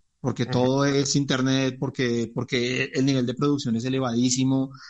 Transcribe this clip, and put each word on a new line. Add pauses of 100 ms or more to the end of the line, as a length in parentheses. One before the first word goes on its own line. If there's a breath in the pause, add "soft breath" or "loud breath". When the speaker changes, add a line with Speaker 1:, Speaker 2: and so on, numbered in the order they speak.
(200)
Speaker 1:
porque
Speaker 2:
Ujú.
Speaker 1:
todo
es
internet,
porque,
porque (100)
el
nivel
de
producción
es
elevadísimo, (180 loud breath)